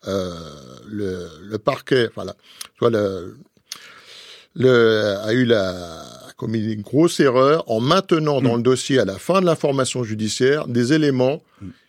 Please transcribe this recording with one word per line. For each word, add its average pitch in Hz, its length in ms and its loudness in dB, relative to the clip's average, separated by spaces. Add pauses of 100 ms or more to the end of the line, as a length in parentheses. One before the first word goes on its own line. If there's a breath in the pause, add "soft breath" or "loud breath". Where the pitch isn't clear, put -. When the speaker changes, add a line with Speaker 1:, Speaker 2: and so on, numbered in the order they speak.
Speaker 1:
euh, 92 260 -4 (540)
le, 95 400 -8 (160)
le 107 140 -8
parquet, 127 520 0
enfin, 101 160 -14
la, 95 100 -12 (420 loud breath)
soit 120 120 2
le, 98 460 -2 (1200 loud breath)
le, 113 680 4
a 110 100 -2
eu 127 120 2
la, 90 580 -2 (340)
commis 113 260 -6 (100)
une 107 80 -8
grosse 160 380 0
erreur 139 500 4
en 113 120 -2
maintenant 156 600 2
dans 123 120 2
Speaker 2:
Mm. 117 40 0
Speaker 1:
le 120 60 -2
dossier 127 360 2
à 107 60 2
la 98 120 -6
fin 185 240 0
de 185 40 2
l'information 139 580 0
judiciaire 113 640 -2
des 120 260 0
éléments 143 480 2 (200 loud breath)
Speaker 3:
Mm. 98 60 -14 (220 loud breath)